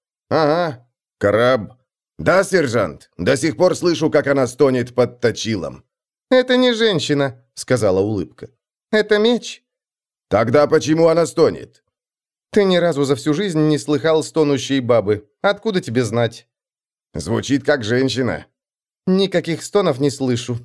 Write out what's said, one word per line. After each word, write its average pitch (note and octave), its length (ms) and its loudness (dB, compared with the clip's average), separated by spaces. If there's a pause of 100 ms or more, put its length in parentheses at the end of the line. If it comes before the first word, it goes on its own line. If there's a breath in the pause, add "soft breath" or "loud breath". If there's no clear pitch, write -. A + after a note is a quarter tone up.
(280)
«Ага. D#3 580 -2 (320)
Краб?» A2 540 0 (460)
«Да, F3 260 2
сержант. A#2 720 -2
До A#2 200 0
сих D3 200 -2
пор E3+ 180 2
слышу, D#3 360 -2
как C#3 160 2
она C#3 200 0
стонет B2+ 480 0
под B2 260 -2
точилом». G2+ 640 -4 (460)
«Это B3+ 260 2
не B3 180 2
женщина», — D3+ 680 -2 (120)
сказала G2+ 460 0
улыбка. G#2 500 -6 (420)
«Это G#3+ 260 2
меч». A3+ 460 -2 (640)
«Тогда A#2+ 380 2
почему D#3+ 420 2
она E3 180 2
стонет?» - 580 -2 (680)
«Ты G#3 120 4
ни F#3 120 2
разу D#3+ 280 0
за C3+ 120 0
всю D3 180 -2
жизнь E3 340 -2
не D3+ 100 0
слыхал D3+ 440 0
стонущей C#3+ 580 -2
бабы. G#2+ 480 0 (160)
Откуда G3 380 -2
тебе A#2+ 220 -2
знать?» A#2 440 -4 (640)
«Звучит A2 520 -4
как D3 200 0
женщина». B2 640 -2 (600)
«Никаких F#3 560 -2
стонов F3 380 0
не C#3+ 100 2
слышу», — B2 540 -4